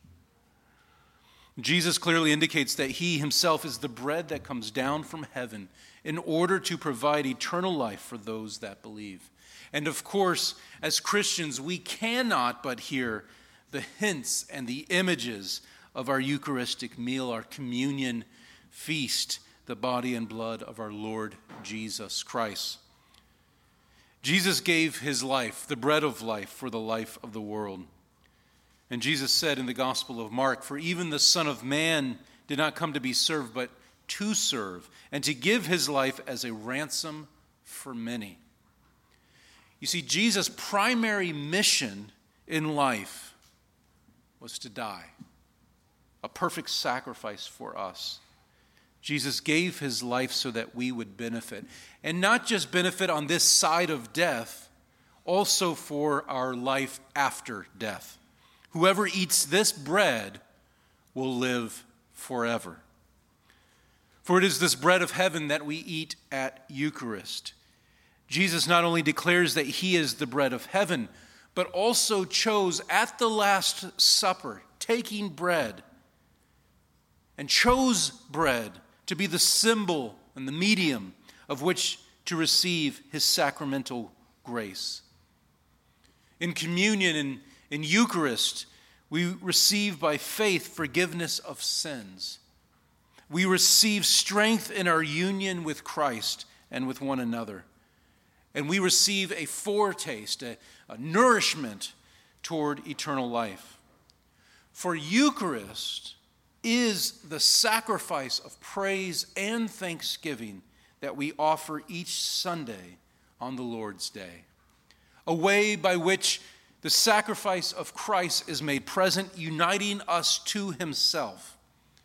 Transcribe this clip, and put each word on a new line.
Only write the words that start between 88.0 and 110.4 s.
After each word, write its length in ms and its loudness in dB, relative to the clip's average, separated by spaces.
we 160 0
receive 760 2
by 180 2
faith 600 0
forgiveness 640 0
of 200 -12
sins. 800 -6
We 160 2
receive 640 6
strength 640 4
in 160 0
our 160 4
union 640 0
with 180 -6
Christ 600 -2
and 160 -4
with 140 -6
one 180 -2
another. 460 -6
And 140 -4
we 100 2
receive 540 4
a 140 -6
foretaste, 960 -2
a, 140 -10
a 100 -12
nourishment 960 2
toward 420 -2
eternal 420 -4
life. 480 -4
For 220 -2
Eucharist 1200 0
is 500 2
the 180 -6
sacrifice 1000 2
of 200 -20
praise 640 -2
and 360 -2
thanksgiving 920 -6